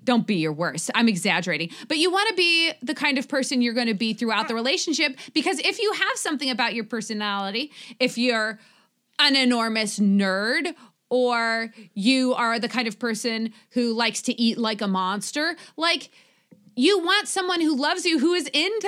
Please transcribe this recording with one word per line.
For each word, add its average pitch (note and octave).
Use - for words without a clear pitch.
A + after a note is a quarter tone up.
don't A#3+
be G#3+
your D#3
worst. E3
I'm A3+
exaggerating. E3+
But D#4+
you E4+
wanna G#4
be E4+
the C#4
kind C#4+
of C4
person C4+
you're A#3+
gonna A#3
be A3
throughout A3
the A#3
relationship, C#4+
because E4
if F#4+
you G#4
have G4+
something C#4+
about A#3
your A#3
personality, G#3
if B3+
you're A3
an D4
enormous A3+
nerd, G3+
or A3+
you B3+
are A#3
the A#3
kind A#3
of G#3+
person A3+
who A#3+
likes A3+
to -
eat A3+
like A3
a G#3+
monster, G3+
like, E4
you F4+
want F#4+
someone F4+
who D#4
loves D#4+
you, E4
who E4
is F4
into G4